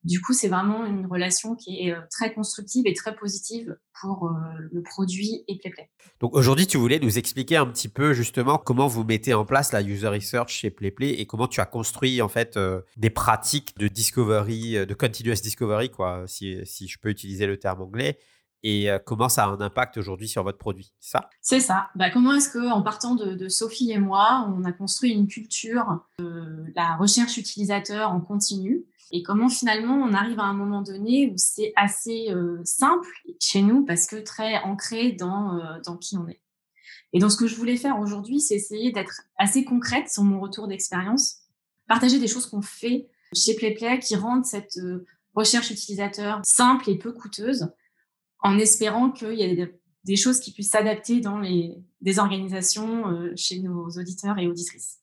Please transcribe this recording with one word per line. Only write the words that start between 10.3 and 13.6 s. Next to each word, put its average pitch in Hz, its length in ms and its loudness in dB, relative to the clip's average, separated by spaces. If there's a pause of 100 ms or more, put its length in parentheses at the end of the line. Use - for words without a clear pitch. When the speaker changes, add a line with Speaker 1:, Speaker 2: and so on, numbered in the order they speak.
Speaker 2:
chez 101 180 -4
PlayPlay 104 480 -4
et 104 80 -6
comment 117 220 -2
tu - 100 -2
as 95 60 2
construit 123 560 0
en 104 80 2
fait, 117 260 -2
euh, 92 240 0 (160)
des 110 140 2
pratiques - 680 0